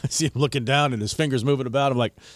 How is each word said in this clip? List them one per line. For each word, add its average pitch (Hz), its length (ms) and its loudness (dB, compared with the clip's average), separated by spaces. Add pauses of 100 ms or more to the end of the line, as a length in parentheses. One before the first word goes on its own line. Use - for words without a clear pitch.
I - 60 -2
see - 160 -2
him 147 80 0
looking 131 320 0
down 139 280 2
and 107 80 -4
his 107 120 -4
fingers 135 320 0
moving 135 220 0
about. 139 240 0
I'm 123 80 0
like, 113 160 0 (200)